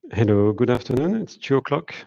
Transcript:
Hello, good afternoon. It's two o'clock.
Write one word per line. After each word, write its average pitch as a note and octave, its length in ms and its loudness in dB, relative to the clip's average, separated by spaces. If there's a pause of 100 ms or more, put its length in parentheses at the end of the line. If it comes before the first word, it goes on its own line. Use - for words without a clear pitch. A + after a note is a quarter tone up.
(120)
Hello, G#2 380 4
good A2+ 180 0
afternoon. C3+ 520 0
It's - 160 -12
two C3+ 200 0
o'clock. - 380 -4 (120)